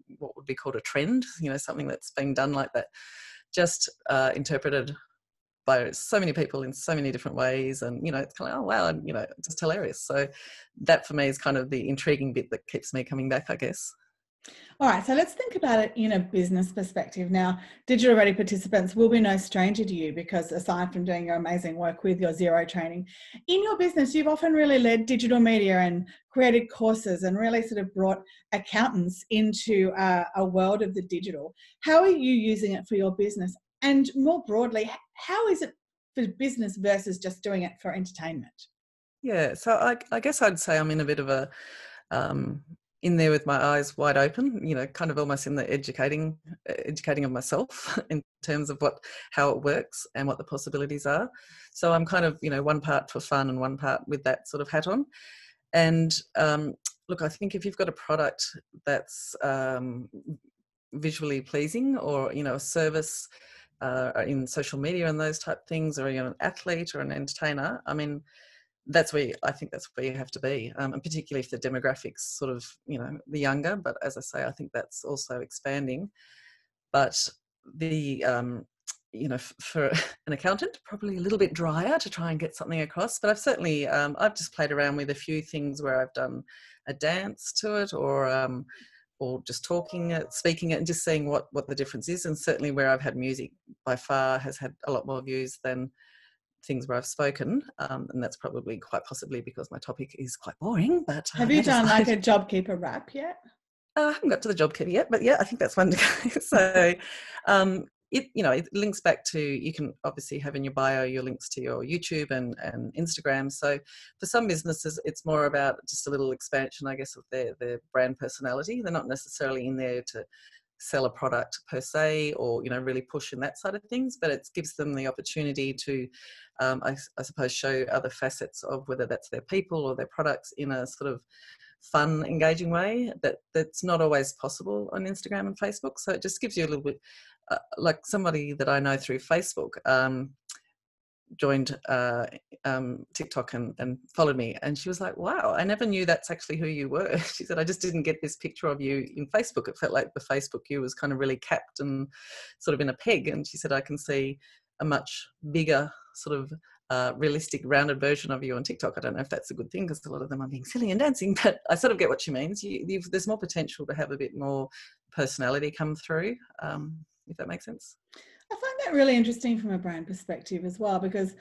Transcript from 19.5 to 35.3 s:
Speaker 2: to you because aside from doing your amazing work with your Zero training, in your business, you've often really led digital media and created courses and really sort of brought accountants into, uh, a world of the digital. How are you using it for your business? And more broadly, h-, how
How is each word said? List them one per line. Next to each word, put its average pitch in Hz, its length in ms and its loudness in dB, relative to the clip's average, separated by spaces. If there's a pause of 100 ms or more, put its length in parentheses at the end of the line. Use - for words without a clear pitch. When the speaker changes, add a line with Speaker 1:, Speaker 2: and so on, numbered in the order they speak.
Speaker 2:
to 190 100 -2
you 160 180 -2
because 170 380 -2
aside 180 420 -2
from 180 120 -2
doing 175 220 -2
your 170 100 0
amazing 170 400 -2
work 170 260 -2
with 185 180 2
your 170 120 2
Zero 170 320 4
training, 170 420 -4 (400)
in 370 160 4
your 427 160 2
business, 330 340 4
you've 302 140 2
often 311 260 4
really 285 280 6
led 226 260 6
digital 240 320 4
media 208 400 6
and 180 300 2 (220)
created 240 420 6
courses 220 500 2
and 185 160 2
really 226 240 2
sort 220 180 -4
of 196 140 -4
brought 190 260 2 (320)
accountants 202 760 0
into, 214 640 4
uh, 180 320 4 (100)
a 190 100 2
world 185 380 4
of 190 120 0
the 196 80 -2
digital. 180 520 -6 (300)
How 311 160 10
are 381 100 10
you 269 220 4
using 214 400 4
it 190 160 -4
for 214 80 0
your 190 180 2
business? 202 420 -2 (260)
And 277 340 6
more 302 320 4
broadly, 220 340 2
h-, 220 80 -4 (240)
how 427 320 0